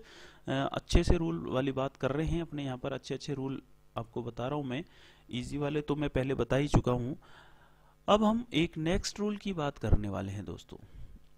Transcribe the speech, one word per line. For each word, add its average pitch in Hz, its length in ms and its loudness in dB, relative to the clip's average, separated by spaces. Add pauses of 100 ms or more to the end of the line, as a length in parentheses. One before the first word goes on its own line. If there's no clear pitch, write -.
(480)
अच्छे 139 560 2
से 180 120 8
rule 165 300 -2
वाली 131 260 2
बात 131 240 -2
कर 131 140 0
रहे 151 160 0
हैं, 165 160 0
अपने 147 220 -6
यहाँ 127 140 -6
पर 135 140 -6
अच्छे-अच्छे 135 420 -6
rule 135 280 -6 (340)
आपको 117 260 -6
बता 120 260 -6
रहा 147 80 -2
हूँ 147 80 -4
मैं। 131 200 -4 (460)
easy 123 280 -6
वाले 147 220 0
तो 147 160 0
मैं 143 140 0
पहले 135 240 2
बता 131 220 2
ही 147 120 2
चुका - 240 4
हूँ। 123 260 -2 (880)
अब 214 160 6
हम 226 280 2
एक 165 260 0
next 170 420 -2
rule 208 160 0
की 202 160 -6
बात 147 260 -4
करने 107 300 4
वाले 98 240 -4
हैं 101 120 -8
दोस्तों, - 340 -12 (600)